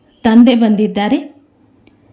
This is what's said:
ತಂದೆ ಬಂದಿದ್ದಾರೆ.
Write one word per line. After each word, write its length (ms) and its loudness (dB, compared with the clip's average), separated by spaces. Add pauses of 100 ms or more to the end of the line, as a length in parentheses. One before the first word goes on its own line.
(240)
ತಂದೆ 320 4
ಬಂದಿದ್ದಾರೆ. 800 -4 (760)